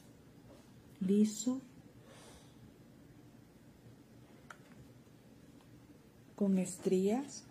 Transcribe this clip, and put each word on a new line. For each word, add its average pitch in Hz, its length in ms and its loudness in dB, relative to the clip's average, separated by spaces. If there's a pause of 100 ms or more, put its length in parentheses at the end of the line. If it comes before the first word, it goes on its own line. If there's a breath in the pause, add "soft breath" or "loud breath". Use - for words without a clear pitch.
(1000)
¿Liso? 214 600 2 (4000 loud breath)
¿Con 196 240 2
estrías? 190 920 0